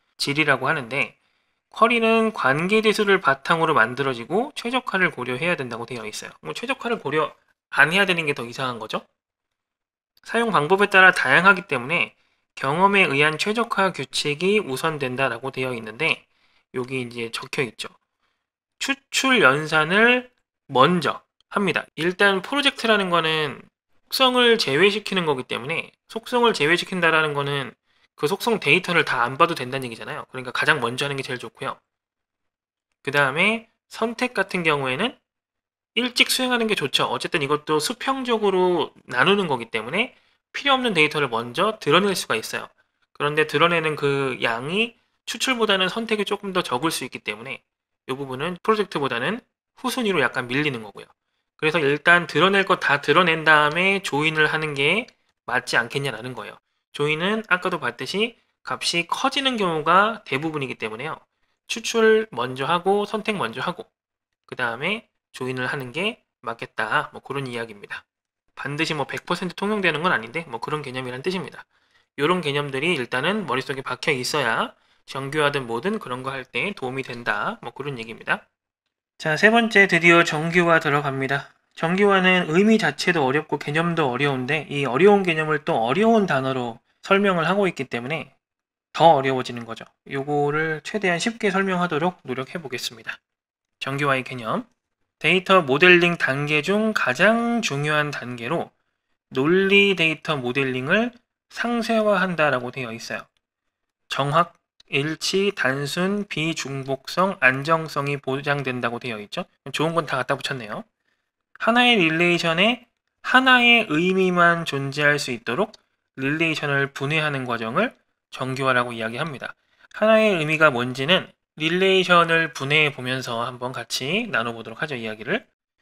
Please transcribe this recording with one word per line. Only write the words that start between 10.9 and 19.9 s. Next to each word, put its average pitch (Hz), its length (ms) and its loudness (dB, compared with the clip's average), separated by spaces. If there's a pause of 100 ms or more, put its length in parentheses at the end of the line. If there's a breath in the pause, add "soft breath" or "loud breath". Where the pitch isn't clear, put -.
다양하기 180 520 4
때문에 139 520 -4 (400)
경험에 185 480 2
의한 151 360 2
최적화 214 540 0
규칙이 151 680 -2
우선된다라고 135 880 -4
되어 127 240 -4
있는데, 117 500 -4 (500)
여기 127 280 -6
이제 120 300 -8
적혀 - 300 -6
있죠. - 260 -8 (880)
추출 262 640 0
연산을 160 880 4 (360)